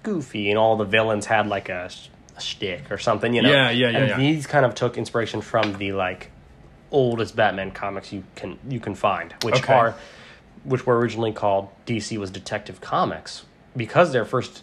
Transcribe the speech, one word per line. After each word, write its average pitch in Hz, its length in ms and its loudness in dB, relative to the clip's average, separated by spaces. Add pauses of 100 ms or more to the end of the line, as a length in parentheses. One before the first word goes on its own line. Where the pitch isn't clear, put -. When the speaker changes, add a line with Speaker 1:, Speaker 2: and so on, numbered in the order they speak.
Speaker 1:
goofy, 131 460 -2
and 104 100 4
all 110 200 4
the 104 80 0
villains 110 400 2
had, 107 220 2
like, 98 200 -4
a, 92 220 -8
sh-, - 180 -18 (260)
a - 60 -18
shtick - 500 -8
or 101 60 -4
something, 117 380 0
you 113 80 4
know? 127 80 6
Speaker 2:
Yeah, 135 180 6
yeah, 120 220 2
yeah, 123 80 0
Speaker 1:
And 135 100 2
Speaker 2:
yeah. 98 80 0
Speaker 1:
these 143 300 0
kind 139 180 4
of 117 100 0
took - 220 -4
inspiration 113 460 -4
from 104 340 0
the, 98 160 -4
like, 92 380 -4 (600)
oldest 117 460 2
Batman 98 340 2
comics 98 440 -8
you 95 100 -10 (100)
can, 92 320 -10
you 127 140 -6
can 101 140 -6
find, 90 480 -2
which 120 140 2
Speaker 2:
Okay. 131 180 4
Speaker 1:
are, 117 200 6 (720)
which 123 220 -2
were 120 120 4
originally 113 340 0
called 98 360 0 (160)
D 113 160 -2
C 110 160 -6
was 98 140 -6
Detective - 500 -10
Comics, 123 640 -4 (320)
because 143 360 2
their 120 120 2
first, - 380 -4